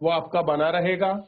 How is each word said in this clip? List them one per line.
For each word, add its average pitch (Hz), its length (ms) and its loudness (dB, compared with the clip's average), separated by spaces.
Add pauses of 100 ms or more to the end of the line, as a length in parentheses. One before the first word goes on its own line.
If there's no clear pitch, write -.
वो 160 100 0
आपका 165 320 0
बना 151 280 2
रहेगा 185 400 0 (160)